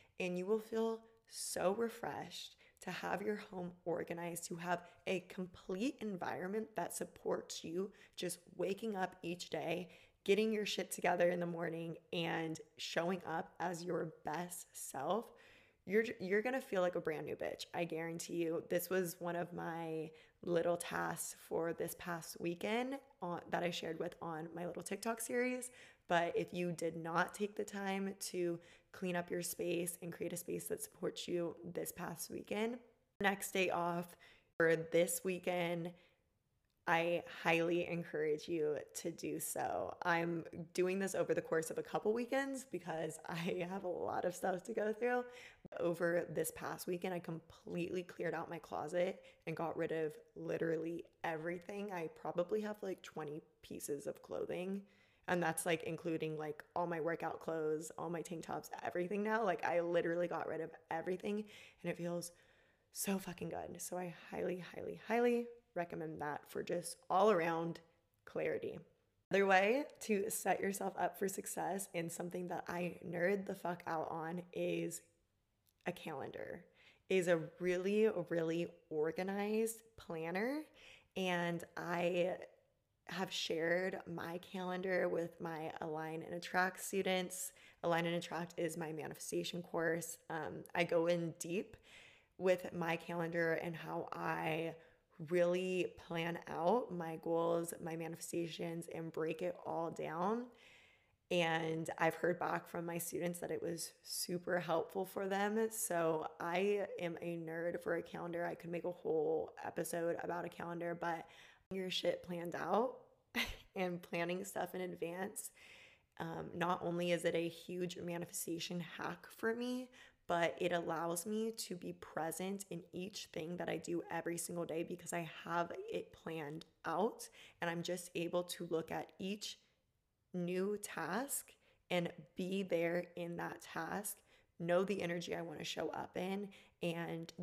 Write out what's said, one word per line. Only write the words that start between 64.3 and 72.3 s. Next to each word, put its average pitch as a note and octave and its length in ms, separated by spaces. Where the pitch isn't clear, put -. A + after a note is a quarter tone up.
highly, F3 320
highly, - 320
highly A#3+ 400
recommend E3+ 460
that D3 280
for - 140
just F3 340
all F#3 220
around E3 500
clarity. - 540
Another G3 160
way G3+ 380
to G3+ 260
set - 320
yourself G3 380
up F3 200
for G3 80
success, F#3+ 680
and E3+ 180
something F3 360